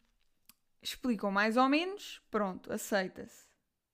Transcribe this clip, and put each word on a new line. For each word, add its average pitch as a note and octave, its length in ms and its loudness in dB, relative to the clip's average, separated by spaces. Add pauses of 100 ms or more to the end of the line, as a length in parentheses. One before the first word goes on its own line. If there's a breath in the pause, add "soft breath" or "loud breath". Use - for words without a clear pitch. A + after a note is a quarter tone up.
(800)
explicam G#3 500 -2
mais G#3+ 240 2
ou C4 140 6
menos, F#4 600 -2
pronto, G3+ 440 -4
aceita-se. - 760 -4 (460)